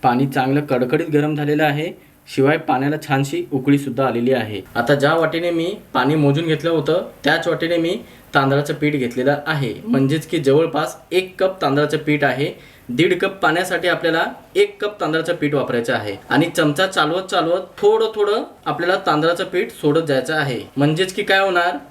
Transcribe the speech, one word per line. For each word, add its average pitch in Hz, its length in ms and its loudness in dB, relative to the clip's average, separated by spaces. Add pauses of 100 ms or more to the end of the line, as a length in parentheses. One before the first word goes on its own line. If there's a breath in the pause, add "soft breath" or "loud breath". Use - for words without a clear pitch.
पाणी 131 240 2
चांगलं 139 380 0
कडकडीत 135 440 0
गरम 151 260 2
झालेलं 147 280 0
आहे, 151 280 0 (360 loud breath)
शिवाय 143 320 2
पाण्याला 143 400 0
छानशी 143 440 -2 (100)
उकळीसुद्धा 139 520 0
आलेली 120 280 2
आहे. 117 280 -4 (140)
आता - 200 2
ज्या 143 200 2
वाटीने 165 360 0
मी 170 220 -2 (200)
पाणी 139 220 2
मोजून 147 300 2
घेतलं 156 240 -2
होतं 156 380 0 (160)
त्याच 160 240 0
वाटीने 165 300 0
मी 170 200 -2 (380 loud breath)
तांदळाचं 143 380 2
पीठ 147 220 -2
घेतलेलं 127 400 0 (120)
आहे, 139 260 -2 (100)
म्हणजेच 135 440 0
की 175 120 -2
जवळपास 156 560 2 (160)
एक 185 280 -2
कप - 220 0
तांदळाचं 147 360 0
पीठ 147 260 0
आहे. 139 260 0 (400 loud breath)
दीड 165 300 2
कप 190 160 -2
पाण्यासाठी 175 520 0
आपल्याला 165 380 0 (300)
एक 202 260 2
कप 208 200 -6
तांदळाचं 160 340 -2
पीठ 147 200 -2
वापरायचं 123 380 0
आहे 104 220 -4 (140)
आणि 147 200 2
चमचा 160 380 0
चालवत 185 440 -2
चालवत 180 360 0 (100)
थोडं 220 380 4
थोडं 208 280 0 (220)
आपल्याला 170 300 0 (120)
तांदळाचं 165 360 0
पीठ - 300 -2
सोडत 160 340 0
जायचं 156 280 0
आहे, 135 240 -2 (180)
म्हणजेच 151 360 2
की 208 100 -4
काय 196 160 2
होणार 180 380 2 (120)